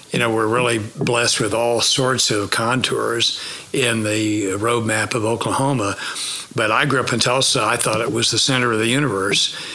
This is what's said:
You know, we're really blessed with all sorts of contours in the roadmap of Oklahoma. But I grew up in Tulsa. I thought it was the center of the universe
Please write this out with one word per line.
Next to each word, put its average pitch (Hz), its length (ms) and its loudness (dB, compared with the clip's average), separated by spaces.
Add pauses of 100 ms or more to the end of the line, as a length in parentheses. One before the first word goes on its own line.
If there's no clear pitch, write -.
(120)
You - 80 0
know, 117 120 2
we're 110 160 2
really 117 320 2
blessed 120 600 0
with 110 140 0
all 117 280 2
sorts 127 500 2
of 104 180 0
contours 117 920 0 (320)
in 117 320 0
the 107 500 0
roadmap 110 600 0
of 117 100 -2
Oklahoma. 113 720 0 (600)
But 110 160 0
I 127 140 4
grew 139 140 2
up 120 140 0
in 117 60 0
Tulsa. 127 440 2
I 113 140 2
thought 110 240 0
it 113 100 -2
was 113 200 0
the 113 80 0
center 127 340 2
of 110 60 2
the 110 80 2
universe 104 680 0 (200)